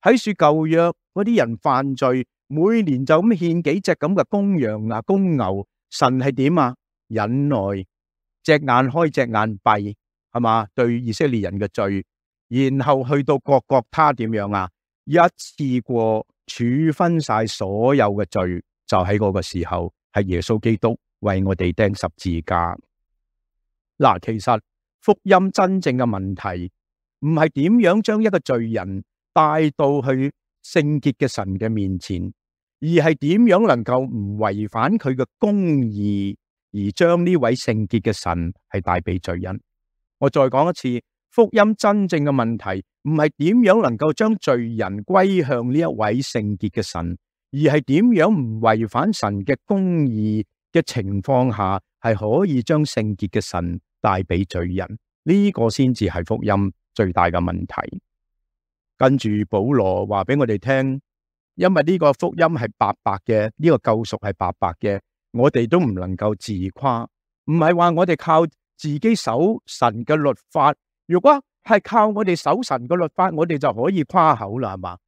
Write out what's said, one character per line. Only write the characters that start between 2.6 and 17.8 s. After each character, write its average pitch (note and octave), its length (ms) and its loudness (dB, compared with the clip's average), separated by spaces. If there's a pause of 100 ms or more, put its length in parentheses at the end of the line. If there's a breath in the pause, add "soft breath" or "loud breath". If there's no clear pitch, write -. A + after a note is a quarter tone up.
年 C#3 240 -2
就 D#3 160 4
咁 A3+ 160 4
獻 E3+ 240 0
幾 D#3+ 180 0
隻 F#3 140 0
咁 D#3 200 -2
嘅 E3+ 140 2
公 G3+ 320 0
羊 G#2+ 300 -2
啊、 A2+ 140 -4
公 F#3+ 340 0
牛， G2 280 -2 (280)
神 C3 260 2
係 C3+ 120 0
點 C3+ 260 0
啊？ B2+ 180 0 (320)
忍 A#2 420 -2
耐， C#3 80 0 (840)
隻 D#3+ 120 2
眼 D3 120 2
開 C3 460 2
隻 C#3 100 -2
眼 A2 380 -2
閉， G#2 360 0 (360)
係 A#2+ 80 -4
嘛？ A2+ 340 2
對 A#2+ 260 0
以 A#2+ 120 -6
色 D3+ 160 0
列 A#2+ 140 -2
人 F#2+ 180 -6
嘅 G#2 80 -2
罪， G2+ 360 -2 (440)
然 C3+ 320 0
後 C3+ 280 0
去 C#3+ 140 0
到 C#3 160 0
各 C#3 300 2
各 C3 240 2
他 D3+ 220 2
點 A2+ 180 -4
樣 G#2 240 -4
啊？ F#2 120 -2 (380)
一 C#3 100 -4 (220)
次 B2+ 440 -4
過 A2+ 440 -2 (220)
處 - 160 -6 (320)
分 E3+ 260 2
晒 A2+ 240 -2
所 G#2+ 480 -2